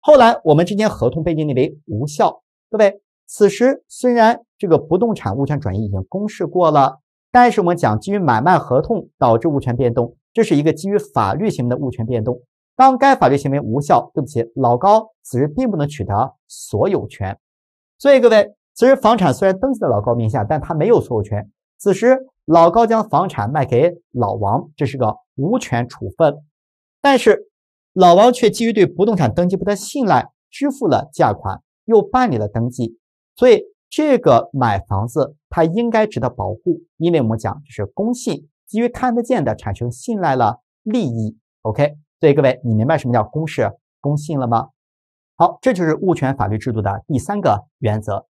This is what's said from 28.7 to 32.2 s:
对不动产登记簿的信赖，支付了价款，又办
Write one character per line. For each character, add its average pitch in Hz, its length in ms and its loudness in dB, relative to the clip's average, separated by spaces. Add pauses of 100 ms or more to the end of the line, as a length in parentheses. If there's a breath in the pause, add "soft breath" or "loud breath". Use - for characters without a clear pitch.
对 208 120 4
不 190 220 -2
动 226 100 0
产 131 160 0
登 180 160 0
记 185 80 -2
簿 185 80 -6
的 202 100 -2
信 254 300 -6
赖， 147 280 0 (180)
支 277 200 -4
付 262 160 -6
了 - 260 0
价 117 200 0
款， - 300 -8 (220)
又 214 180 4
办 247 280 0